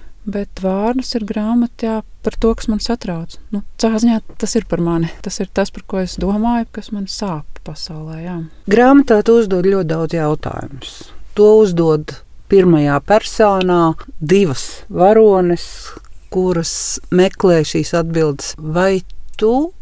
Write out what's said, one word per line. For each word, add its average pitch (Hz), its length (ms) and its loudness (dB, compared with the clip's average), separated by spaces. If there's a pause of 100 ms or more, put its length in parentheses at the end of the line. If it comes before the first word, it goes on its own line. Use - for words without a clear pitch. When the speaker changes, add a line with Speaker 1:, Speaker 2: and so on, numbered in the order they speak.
(260)
Speaker 1:
bet 202 340 -8
Vārnas 202 560 -2
ir 220 80 -4
grāmatā 220 800 -2 (200)
par - 140 -4
to, 226 180 2
kas - 140 -8
man 214 160 -2
satrauc. 170 540 -6 (120)
Nu, 202 140 -6 (140)
savā 220 260 0
ziņā 226 180 2 (120)
tas - 260 -2
ir - 80 -4
par 170 160 -2
mani. 165 240 0 (140)
Tas - 180 -6
ir 190 80 -4
tas, - 240 -2
par - 160 -14
ko 190 160 -4
es 180 160 -8
domāju, 226 500 0
kas - 220 -14
man 202 160 -6
sāp 170 560 -8
pasaulē, 156 560 -12
jā. 175 200 -8 (240)
Speaker 2:
Grāmatā 240 600 6
tu 233 160 6
uzdod 190 280 2
ļoti 190 240 2
daudz 165 260 -2
jautājumus. - 800 -6 (340)
To 214 240 6
uzdod 165 640 2 (280)
pirmajā 156 560 4
personā 196 800 2 (320)
divas 165 720 0
varones, 190 800 4 (600)
kuras 180 480 -2 (320)
meklē 180 580 2
šīs 156 320 -4
atbildes. 160 600 -2
Vai 180 480 -2 (300)
tu, 254 380 0 (100)